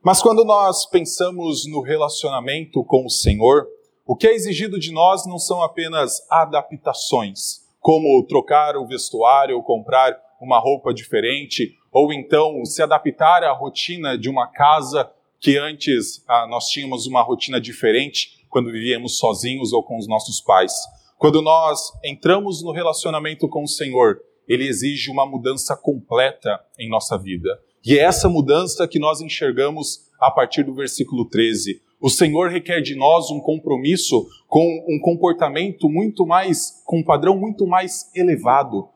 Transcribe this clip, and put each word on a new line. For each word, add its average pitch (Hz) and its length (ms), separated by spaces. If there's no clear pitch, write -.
Mas 185 200
quando 226 240
nós 202 400
pensamos 170 840
no 147 120
relacionamento 143 1000
com 131 220
o 117 60
Senhor, 120 580
o - 100
que 220 100
é 220 60
exigido 202 480
de 160 100
nós 180 360
não 180 120
são 175 240
apenas 160 680
adaptações, 143 1400
como 147 480
trocar 147 520
o 127 80
vestuário 127 680
ou 117 60
comprar 127 560
uma 123 180
roupa 131 360
diferente, 120 800
ou 147 220
então 151 500
se 156 180
adaptar 156 640
à 143 80
rotina 139 640
de 113 140
uma 127 160
casa 143 680
que 143 160
antes, 143 680
ah, 120 200
nós 117 200
tínhamos 131 360
uma 127 160
rotina 120 400
diferente 120 880
quando 120 220
vivíamos 117 480
sozinhos 120 540
ou 117 100
com 117 160
os 104 80
nossos 110 340
pais. 95 320
Quando 151 240
nós 156 480
entramos 170 580
no 170 80
relacionamento 156 800
com 156 160
o 143 40
Senhor, 127 520
Ele 123 200
exige 135 420
uma 135 160
mudança 131 500
completa 123 840
em 113 100
nossa 110 300
vida. 92 320
E 139 140
é 143 40
essa 180 260
mudança 165 580
que 160 140
nós 151 200
enxergamos 147 880
a 131 100
partir 139 320
do 135 120
versículo 123 540
treze. 104 540
O 139 80
Senhor 165 400
requer 175 320
de 139 140
nós 156 380
um 147 80
compromisso 147 880
com 160 180
um 151 120
comportamento 170 880
muito 196 360
mais, 175 600
com 170 160
um 160 40
padrão 165 320
muito 208 300
mais 185 480
elevado. 131 680